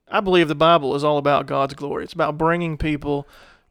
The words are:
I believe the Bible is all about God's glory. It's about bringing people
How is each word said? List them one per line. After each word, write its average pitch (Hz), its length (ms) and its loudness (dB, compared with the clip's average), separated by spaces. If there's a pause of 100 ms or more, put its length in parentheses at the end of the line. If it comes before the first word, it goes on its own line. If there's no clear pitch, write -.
I 202 120 0
believe 180 280 4
the 156 60 -2
Bible 151 400 4
is 143 100 -2
all 151 140 2
about 143 300 0
God's 139 260 -2
glory. 147 300 -8
It's 143 100 -16
about 151 240 -2
bringing 165 400 -2
people 147 500 -4 (440)